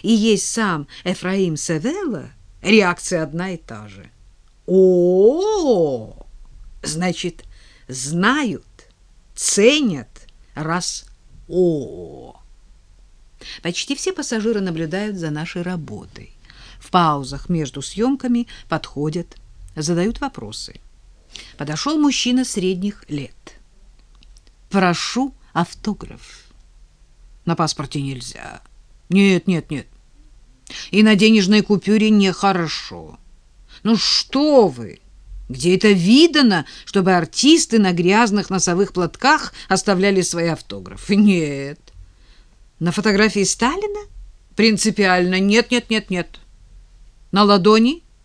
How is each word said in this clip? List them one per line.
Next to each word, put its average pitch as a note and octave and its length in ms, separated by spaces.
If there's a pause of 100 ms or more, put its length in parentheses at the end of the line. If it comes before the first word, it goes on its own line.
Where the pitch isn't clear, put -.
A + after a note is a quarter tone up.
и G#3+ 100
есть G#3+ 380
сам F3+ 380 (160)
Эфраим F3+ 520
Севела, F3+ 720 (320)
реакция F3+ 600
одна E3 280
и E3+ 80
та G#2 280
же. F#2+ 240 (560)
О, F#3 1600 (560)
значит, E3 640 (420)
знают, E3+ 800 (720)
ценят, G#3+ 720 (480)
раз D#3+ 500 (400)
о. C#3+ 880 (1300)
Почти F3 320
все F#4+ 180
пассажиры A3+ 480
наблюдают F#3 560
за D#3+ 140
нашей D#3+ 320
работой. D3+ 680 (480)
В - 100
паузах C#3+ 580
между D3+ 340
съёмками B3 640 (200)
подходят, D#3 680 (400)
задают E3+ 440
вопросы. - 600 (760)
Подошёл D#3 420
мужчина B3+ 460
средних F#3+ 640
лет. C#3+ 280 (1300)
«Прошу G3 640 (180)
автограф». - 960 (960)
«На E3+ 100
паспорте D3 480
нельзя». - 580 (480)
«Нет, F#3+ 380
нет, E3+ 240
нет. C3+ 160 (1040)
И G#3 140
на G#3+ 100
денежной G#3 480
купюре G#3+ 480
нехорошо». F3+ 1080 (640)
«Ну A3 120
что C#4 680
вы? A#2 340 (480)
Где C#3+ 280
это G#3 160
видано, A3+ 760 (180)
чтобы F#3+ 280
артисты A3+ 640
на F#3+ 140
грязных G3 580
носовых F#3 420
платках B3 640 (140)
оставляли F#3+ 540
свои E3+ 260
автографы? F#3 640
Нет». D#3 640 (1000)
«На E3 120
фотографии G3+ 500
Сталина? G4+ 640 (480)
Принципиально. F#3+ 880
Нет, G#3+ 320
нет, A#3 180
нет, A3 200
нет». F3+ 280 (920)
«На G3 100
ладони? G#3+ 640 (200)